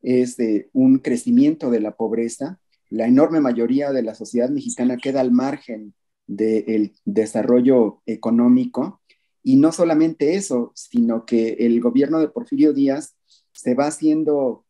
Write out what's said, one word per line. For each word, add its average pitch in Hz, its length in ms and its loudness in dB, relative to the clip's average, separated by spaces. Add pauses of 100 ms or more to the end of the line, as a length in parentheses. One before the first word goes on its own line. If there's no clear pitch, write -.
es, 127 360 0
eh, 110 360 -2
un 131 260 4
crecimiento 131 720 0
de 113 80 0
la 107 160 -6
pobreza. 117 640 -6 (300)
La 113 180 -4
enorme 156 320 4
mayoría 131 520 -2
de 131 120 -2
la 110 100 -6
sociedad 123 360 -4
mexicana 123 480 -4
queda 135 240 -4
al 127 100 0
margen 123 640 -4 (340)
del 107 640 -2 (140)
desarrollo 113 1000 2
económico. 123 960 0 (400)
Y 135 140 2
no 156 160 4
solamente 160 640 0
eso, 131 400 -4
sino 117 500 -2
que 113 360 0
el 117 180 2
gobierno 135 400 0
de 151 80 0
Porfirio 143 460 0
Díaz 139 420 -2 (380)
se 123 220 -4
va 139 120 0
haciendo 151 840 -2